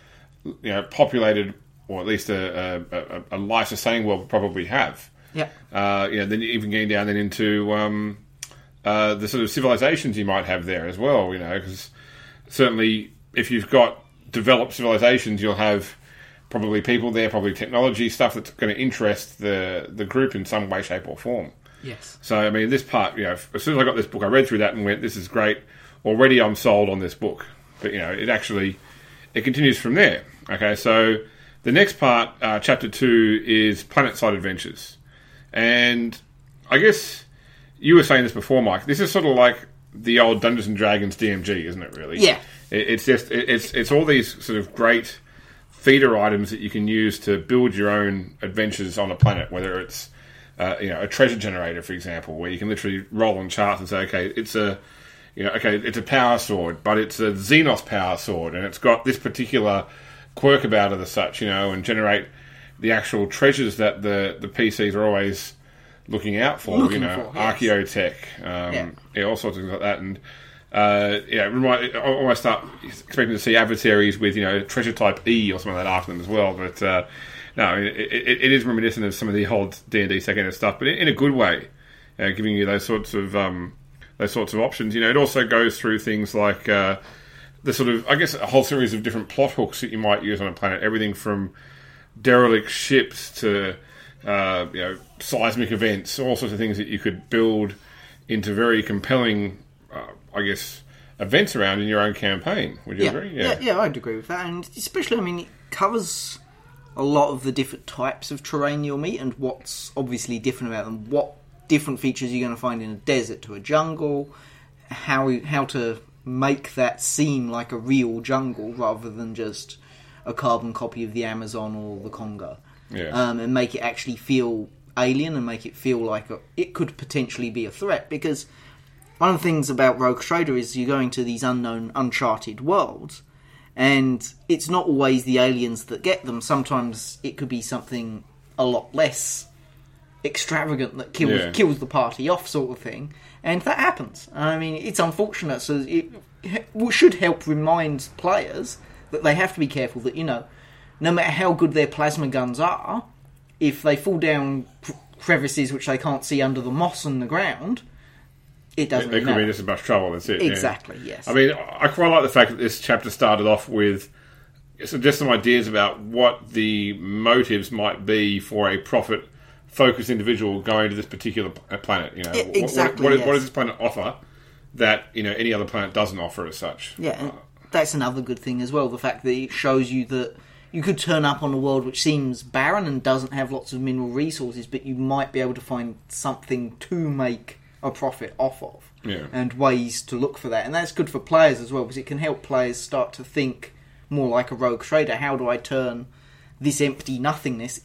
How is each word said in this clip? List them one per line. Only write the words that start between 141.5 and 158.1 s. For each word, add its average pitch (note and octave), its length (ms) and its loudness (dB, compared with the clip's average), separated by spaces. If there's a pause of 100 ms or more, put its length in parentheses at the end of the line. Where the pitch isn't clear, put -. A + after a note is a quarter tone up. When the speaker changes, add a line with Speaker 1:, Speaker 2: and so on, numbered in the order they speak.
Speaker 2:
kills C#3+ 280 2
the C3+ 80 -8
party C3 420 -2
off, F3+ 180 -2
sort C3 240 -4
of B2 80 -12
thing. A#2+ 360 -12 (280)
And F3+ 200 -2
that - 160 0
happens. - 560 -2
I D#3 240 -2
mean, D#3+ 180 -4
it's G3 240 -4
unfortunate, D#3+ 640 -2
so C#3+ 260 -2
it E3 240 -2 (300)
he-, G#3+ 480 -4
should C4 240 6
help E3+ 320 0
remind D3+ 640 0 (100)
players - 580 -2 (360)
but D3+ 100 -4
they D3+ 140 4
have F#3 180 0
to E3+ 60 -4
be D3 80 0
careful B2+ 340 -6
that, B2+ 140 -4
you D#3+ 80 -4
know, B2 200 -4 (540)
no E3 140 2
matter E3+ 180 2
how F3+ 220 2
good D#3 200 2
their D3+ 140 4
plasma D3 400 -2
guns B2+ 320 -2
are, F3+ 460 -2 (560)
if C#3+ 220 0
they D3+ 120 4
fall F3+ 240 0
down C#3 480 0 (160)
cr-, - 100 -10 (280)
crevices C#3 520 0
which C3 140 -8
they C3 120 0
can't C#3 260 -4
see C#3 180 0
under C3 180 0
the B2 120 -6
moss F3 320 -2
and C3 180 -4
the B2 40 -6
ground, E3+ 560 -4 (920)